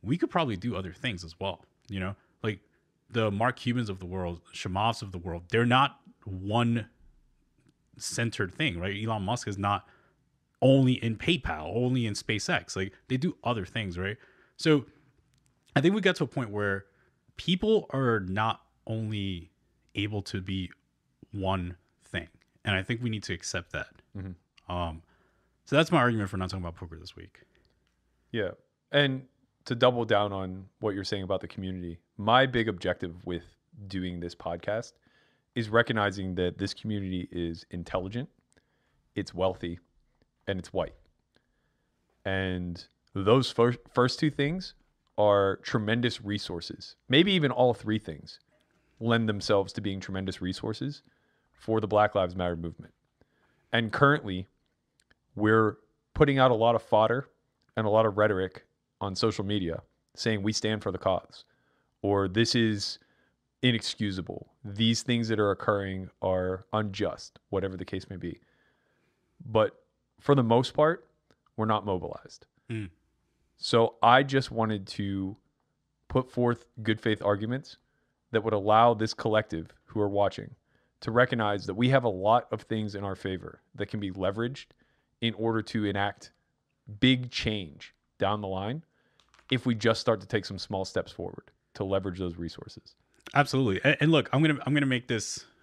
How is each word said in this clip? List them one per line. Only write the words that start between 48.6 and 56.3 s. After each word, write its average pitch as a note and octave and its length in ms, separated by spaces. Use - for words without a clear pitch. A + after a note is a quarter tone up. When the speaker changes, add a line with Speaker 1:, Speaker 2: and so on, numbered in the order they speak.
Speaker 2:
lend A2+ 300
themselves G2+ 460
to G#2 60
being G2 200
tremendous F#2+ 400
resources A2 640
for A2 280
the G#2+ 60
Black G#2 280
Lives F#2 200
Matter F2 220
movement. E2 380
And A2+ 200
currently, A2+ 560
we're G#2+ 420
putting C#3 240